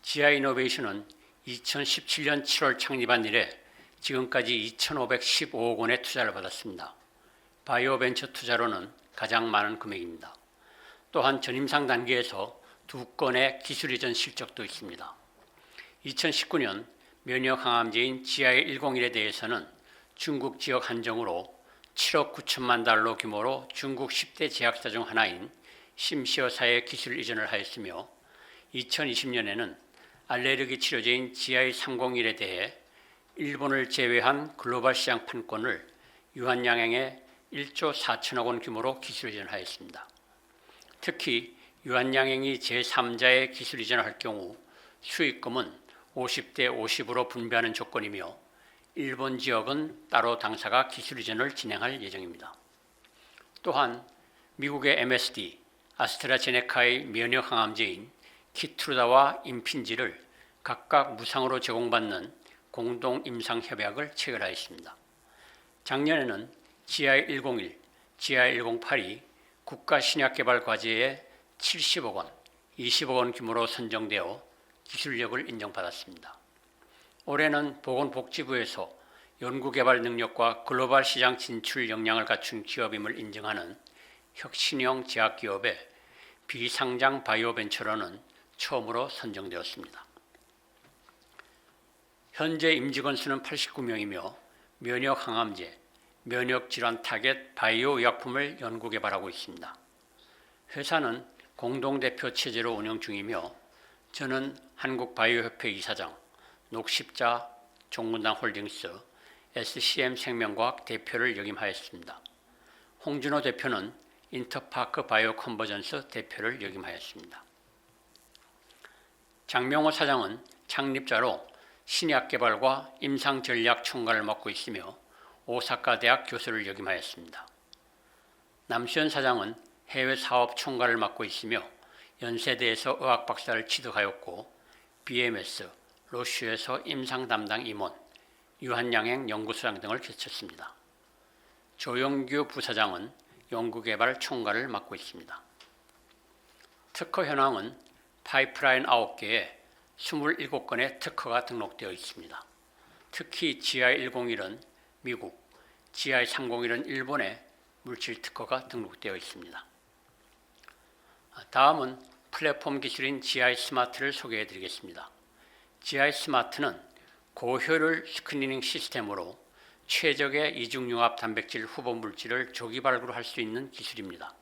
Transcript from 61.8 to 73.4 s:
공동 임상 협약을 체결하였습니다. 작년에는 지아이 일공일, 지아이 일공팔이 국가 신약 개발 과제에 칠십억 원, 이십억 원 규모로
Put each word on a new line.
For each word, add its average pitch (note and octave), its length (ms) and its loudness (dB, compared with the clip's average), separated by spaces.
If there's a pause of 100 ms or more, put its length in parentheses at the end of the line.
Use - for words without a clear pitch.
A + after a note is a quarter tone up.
공동 B2 520 -2
임상 A#2 380 -4
협약을 A2+ 540 -4
체결하였습니다. F#2+ 800 -6 (880)
작년에는 C3+ 680 0 (340)
지아이 C#3 420 4
일공일, B2+ 500 -4 (380)
지아이 C3 380 4
일공팔이 A#2 680 -2 (400)
국가 - 380 2
신약 C3+ 320 4
개발 B2 320 4
과제에 A2+ 600 0 (340)
칠십억 C3 580 0
원, F2+ 120 -6 (480)
이십억 B2+ 380 2
원 B2 160 4
규모로 A2+ 380 0